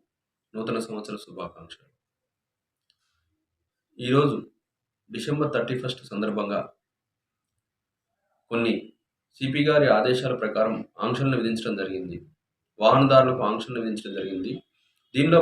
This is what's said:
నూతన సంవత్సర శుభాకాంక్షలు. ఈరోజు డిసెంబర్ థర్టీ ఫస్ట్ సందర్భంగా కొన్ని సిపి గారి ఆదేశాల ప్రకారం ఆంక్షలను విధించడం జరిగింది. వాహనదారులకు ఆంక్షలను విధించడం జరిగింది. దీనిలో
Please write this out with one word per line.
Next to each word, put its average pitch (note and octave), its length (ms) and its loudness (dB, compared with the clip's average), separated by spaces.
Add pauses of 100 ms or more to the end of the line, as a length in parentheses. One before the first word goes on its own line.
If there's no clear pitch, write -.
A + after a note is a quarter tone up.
(540)
నూతన A2+ 260 -6
సంవత్సర G#2+ 360 -10
శుభాకాంక్షలు. F2 760 -18 (2000)
ఈరోజు C3+ 380 2 (720)
డిసెంబర్ D3 440 -4
థర్టీ B2+ 260 -2
ఫస్ట్ B2 220 -8 (100)
సందర్భంగా G#2 480 -4 (1900)
కొన్ని A#2 220 0 (680)
సిపి D3 240 -2
గారి D3 220 6 (100)
ఆదేశాల B2+ 380 0
ప్రకారం A2 400 0 (240)
ఆంక్షలను B2+ 380 0
విధించడం A2+ 440 -2
జరిగింది. F#2 360 -8 (640)
వాహనదారులకు B2+ 640 6
ఆంక్షలను A2+ 400 -4
విధించడం G#2 360 -6
జరిగింది. F#2+ 340 -6 (640)
దీనిలో D#3+ 260 6